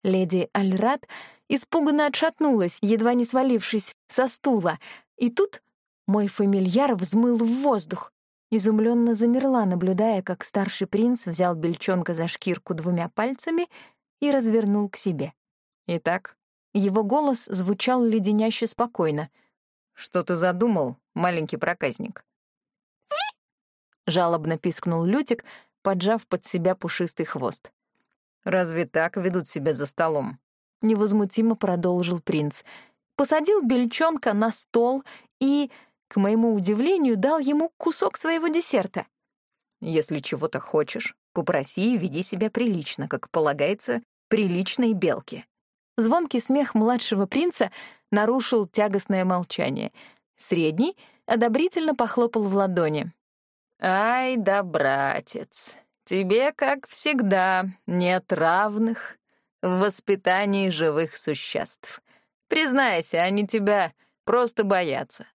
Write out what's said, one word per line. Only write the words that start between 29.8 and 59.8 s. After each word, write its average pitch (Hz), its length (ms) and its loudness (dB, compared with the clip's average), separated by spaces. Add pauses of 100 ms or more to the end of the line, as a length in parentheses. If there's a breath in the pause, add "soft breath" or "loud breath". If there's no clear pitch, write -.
столом?» 147 520 -2 (440)
невозмутимо 214 720 2
продолжил 175 680 0
принц. 151 440 -4 (520 loud breath)
Посадил 311 460 2
бельчонка 247 720 0
на 220 160 2
стол 240 520 0 (380 loud breath)
и, 277 300 2 (380 loud breath)
к - 80 -6
моему 220 380 4
удивлению, 233 640 2
дал 277 220 2
ему 294 400 0
кусок - 380 -2
своего 330 320 -2
десерта. 277 580 -2 (760)
«Если 156 380 -2
чего-то 151 400 -6
хочешь, - 560 -4 (180)
попроси 175 640 -2
и 208 40 0
веди 165 260 -4
себя 202 260 -2
прилично, 190 580 -4
как - 220 -8
полагается 160 720 0 (260)
приличной 208 640 0
белке». 185 540 -2 (500)
Звонкий 254 440 2
смех 269 340 0
младшего 220 520 2
принца 277 440 0 (400 loud breath)
нарушил 220 560 2
тягостное 196 580 0
молчание. - 680 -2 (440 loud breath)
Средний 170 600 0 (300 soft breath)
одобрительно 285 680 2
похлопал 233 480 0
в 196 120 0
ладони. 170 580 0 (680)
«Ай 240 560 0
да, 202 260 2
братец, 139 1160 -2 (260)
тебе, 202 480 0
как 277 360 -2
всегда, 190 800 0 (200)
нет 180 460 0
равных 208 840 0 (440)
в 185 180 0